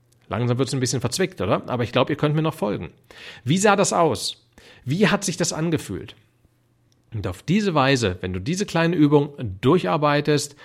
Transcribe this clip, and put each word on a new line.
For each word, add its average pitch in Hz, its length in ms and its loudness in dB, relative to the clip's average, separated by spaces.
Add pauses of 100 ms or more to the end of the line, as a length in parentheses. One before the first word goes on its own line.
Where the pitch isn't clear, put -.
(280)
Langsam 120 300 -2
wird's 131 160 -2
ein 135 60 -2
bisschen 123 220 -2
verzwickt, 180 380 -4
oder? 110 280 0
Aber 120 160 -2
ich - 80 -4
glaub, - 180 2
ihr 151 60 0
könnt 151 200 0
mir 156 60 2
noch 156 140 -2
folgen. 175 340 -4 (540)
Wie 151 160 2
sah 202 160 6
das 202 180 2
aus? 165 540 0 (380)
Wie 165 220 2
hat 202 160 2
sich 175 140 -2
das 165 160 -2
angefühlt? 156 640 -4 (1000)
Und 107 120 -6
auf 92 160 -8
diese 202 320 0
Weise, 127 480 2
wenn 92 120 -6
du 95 60 -6
diese 180 260 -4
kleine 165 300 0
Übung 147 380 4 (280)
durcharbeitest, 147 1040 2